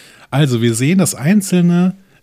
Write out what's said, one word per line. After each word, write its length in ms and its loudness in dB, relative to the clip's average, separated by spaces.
Also, 300 0
wir 120 2
sehen, 240 0
dass 160 0
einzelne, 840 0